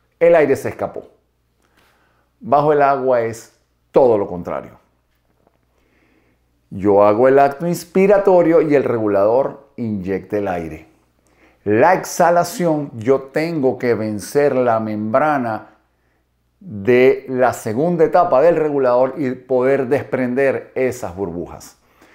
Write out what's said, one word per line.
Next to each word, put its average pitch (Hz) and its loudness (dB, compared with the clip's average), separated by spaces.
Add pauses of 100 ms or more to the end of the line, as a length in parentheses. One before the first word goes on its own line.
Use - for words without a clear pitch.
(180)
el 170 4
aire 143 4
se 120 -6
escapó. - -10 (1300)
Bajo 147 2
el 147 2
agua 131 0
es - -10 (320)
todo 123 4
lo 101 -2
contrario. 87 -10 (1900)
Yo 101 2
hago 104 4
el 135 4
acto 139 2
inspiratorio 180 2
y 147 0
el 127 2
regulador 113 0
inyecta 101 -6
el 101 -4
aire. 82 -10 (800)
La 123 2
exhalación, 170 -2
yo 131 0
tengo 156 -4
que 123 -2
vencer 110 -2
la 120 0
membrana 110 -4 (880)
de 123 2
la 127 0
segunda 156 -2
etapa 156 2
del 170 4
regulador 135 0
y 135 -4
poder 131 -2
desprender 127 -2
esas 117 -4
burbujas. 85 -10 (380)